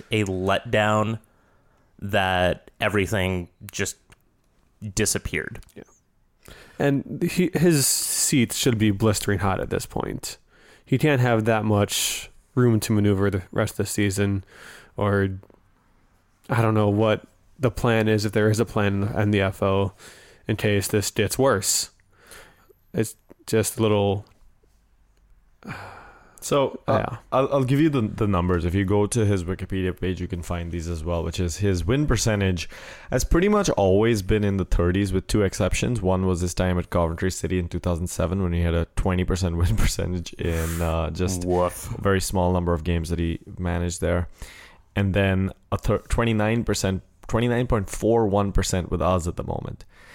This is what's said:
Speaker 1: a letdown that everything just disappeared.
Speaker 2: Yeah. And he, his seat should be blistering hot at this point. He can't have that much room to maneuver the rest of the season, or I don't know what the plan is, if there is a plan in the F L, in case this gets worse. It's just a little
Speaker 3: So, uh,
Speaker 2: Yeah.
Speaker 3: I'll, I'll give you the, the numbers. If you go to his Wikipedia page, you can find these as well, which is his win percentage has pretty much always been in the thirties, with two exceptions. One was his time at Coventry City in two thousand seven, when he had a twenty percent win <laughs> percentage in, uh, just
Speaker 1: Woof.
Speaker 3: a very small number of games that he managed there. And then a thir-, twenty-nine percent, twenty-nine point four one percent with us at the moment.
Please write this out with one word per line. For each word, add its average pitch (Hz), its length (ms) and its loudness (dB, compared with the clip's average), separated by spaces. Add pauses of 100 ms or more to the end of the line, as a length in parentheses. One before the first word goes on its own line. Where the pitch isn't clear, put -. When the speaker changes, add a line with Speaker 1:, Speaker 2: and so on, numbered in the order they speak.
(120)
Speaker 1:
a 107 140 2
letdown 107 920 0 (840)
that 92 640 0 (100)
everything 92 720 0 (220)
just - 240 -6 (1000)
disappeared. - 640 -2 (160)
Speaker 2:
Yeah. - 80 -18 (960)
And 143 460 -2
he, 175 300 0
his 151 340 4
seat - 640 0
should 120 240 0
be 107 140 4
blistering 101 480 0
hot 95 200 0
at - 100 -4
this - 160 -4
point. - 520 -8 (480)
He 135 120 2
can't 143 240 4
have 113 240 4
that 110 200 2
much - 640 0 (260)
room 120 260 4
to - 120 -2
maneuver 101 380 4
the 95 200 -2
rest 107 220 -2
of - 40 -10
the 101 80 -2
season, 98 580 0 (540)
or 101 320 2 (1200)
I 113 120 2
don't 110 120 2
know 107 160 4
what 107 360 2 (320)
the 123 140 0
plan 113 380 2
is, 107 160 2
if 101 80 -4
there 107 160 4
is 107 100 4
a 117 60 2
plan 101 380 0 (120)
in 104 160 2
the 104 100 4
F 95 220 -2
L, 98 320 2 (520)
in 107 100 0
case 104 320 0
this 107 200 0
gets - 300 -2
worse. 123 520 0 (1000)
It's - 220 -4 (320)
just 110 300 0
a 113 40 -2
little 101 440 0 (2250)
Speaker 3:
So, - 480 -2
uh, 135 200 0
Speaker 2:
Yeah. 117 80 -10 (140)
Speaker 3:
I'll, 135 220 2
I'll 139 100 2
give 135 160 2
you 165 100 6
the, 139 120 0
the 104 260 -2
numbers. 87 380 2
If 87 100 0
you 101 80 2
go 104 240 2
to 110 180 0
his 98 200 0
Wikipedia 92 520 -4
page, 90 220 -4
you 90 80 -6
can 85 140 -8
find 85 320 -8
these 85 160 -6
as 82 120 -6
well, 85 220 -4
which 85 160 -6
is 90 180 -2
his 92 280 0
win 135 200 0
percentage 101 640 0 (440)
has 127 120 0
pretty 175 240 2
much 208 220 2
always 101 520 4
been 104 220 0
in 98 140 2
the 90 80 -2
thirties, 92 480 2
with 92 140 -2
two 107 160 2
exceptions. 104 580 0
One 92 240 2
was 90 160 0
his 90 120 -2
time 90 240 0
at 85 120 -4
Coventry 85 420 0
City 92 280 -4
in 85 100 -4
two 87 100 -6
thousand 87 280 -2
seven, 87 360 -2
when 87 80 -2
he 85 80 0
had 85 140 0
a 82 120 0 (120)
twenty 92 260 0
percent 87 320 -2
win 85 200 2
<laughs> - 80 4
percentage 90 500 -2
in, 82 480 -4
uh, 82 300 -2
just 90 340 -2
Speaker 1:
Woof. 90 520 -2
Speaker 3:
a - 40 -12
very 98 180 2
small 90 320 0
number 87 220 0
of 80 100 -2
games 85 260 -2
that 85 100 -2
he 82 200 -2 (180)
managed 87 440 -4
there. 87 260 0 (720)
And 98 160 2
then 95 380 2 (200)
a 101 60 0
thir-, - 220 0 (100)
twenty-nine 113 560 0
percent, 95 380 -2 (260)
twenty-nine 120 380 0
point 104 220 0
four 113 380 2
one 101 240 0
percent 92 400 -2
with 85 100 -2
us 87 260 0
at 85 100 -6
the - 80 -8
moment. - 400 -8 (300)